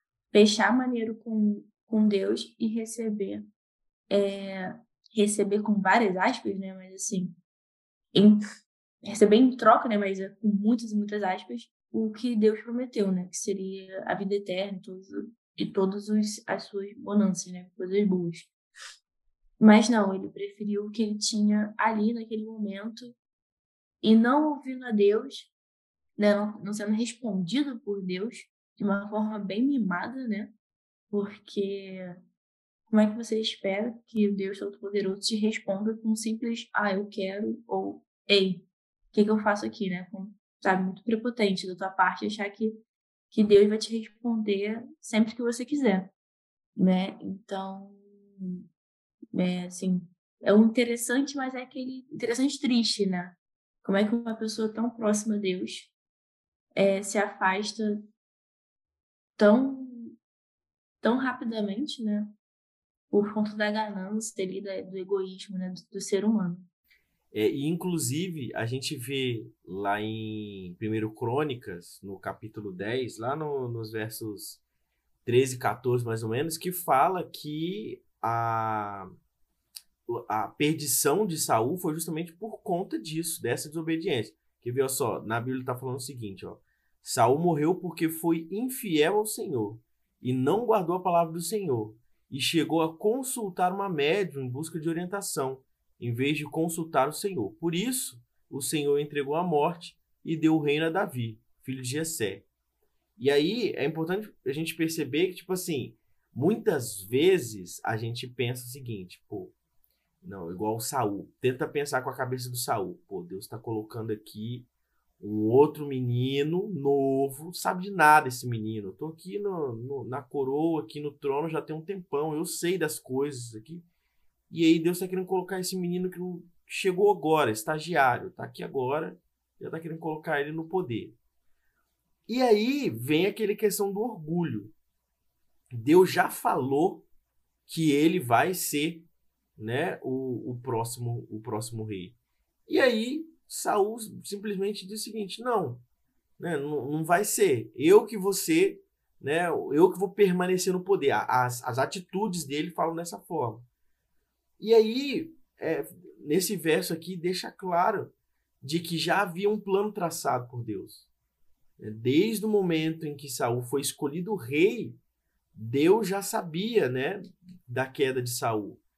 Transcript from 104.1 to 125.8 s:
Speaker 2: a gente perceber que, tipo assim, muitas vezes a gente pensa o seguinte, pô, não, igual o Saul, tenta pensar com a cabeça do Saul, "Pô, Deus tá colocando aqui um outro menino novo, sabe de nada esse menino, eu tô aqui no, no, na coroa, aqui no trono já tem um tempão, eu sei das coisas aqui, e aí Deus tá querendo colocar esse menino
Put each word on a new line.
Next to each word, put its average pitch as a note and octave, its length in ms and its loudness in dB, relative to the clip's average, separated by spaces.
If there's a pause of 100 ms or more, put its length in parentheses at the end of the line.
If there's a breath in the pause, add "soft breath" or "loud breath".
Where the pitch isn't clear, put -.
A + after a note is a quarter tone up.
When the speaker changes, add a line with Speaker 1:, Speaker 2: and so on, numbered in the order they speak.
Speaker 2:
a C#3 80 -4
gente D#3+ 220 -6
perceber D#3+ 540 0
que, F3+ 60 -6
tipo - 180 -8
assim, F3+ 420 -4 (400)
muitas D3 680 0
vezes A#2 840 0
a A2+ 120 -2
gente A#2 300 -6
pensa B2 380 -4
o - 40 -14
seguinte, A2+ 600 -12
pô, F#2+ 240 -10 (680)
não, G2 300 -12
igual G#2+ 260 -2
o A#2 40 -6
Saul, G2+ 500 -2 (100)
tenta B2+ 280 0
pensar C#3+ 340 -2
com C3+ 80 -6
a B2+ 60 -10
cabeça B2+ 320 -4
do B2 80 -10
Saul, F#2+ 500 -4
"Pô, F#2 160 -10
Deus F#2+ 240 -12
tá A2+ 120 -14
colocando A2 540 -6
aqui A2 540 -10 (540)
um G#2+ 300 0
outro D3+ 360 6
menino C#3 800 0
novo, C#3 840 0
sabe F3+ 300 -4
de G3+ 80 -8
nada D3+ 380 8
esse B2 200 -8
menino, A2 400 -6
eu F#2 40 -10
tô D3+ 140 -10
aqui F3+ 320 -10
no, E3+ 380 -4
no, B2+ 280 -8
na B2+ 180 -6
coroa, D3 600 0
aqui D3 180 -12
no D3 120 -6
trono D3 360 -2
já D3+ 140 -4
tem D#3 140 -8
um D#3+ 80 -10
tempão, D#3+ 500 -4
eu D#3+ 100 -2
sei F3 340 -2
das D3+ 200 -2
coisas B2+ 560 -4
aqui, D#3+ 300 -16 (640)
e E3 140 0
aí E3 140 8
Deus F3 200 0
tá F#3+ 80 -4
querendo F#3 200 -4
colocar F#3 340 -2
esse F#3 160 -4
menino F3+ 340 -2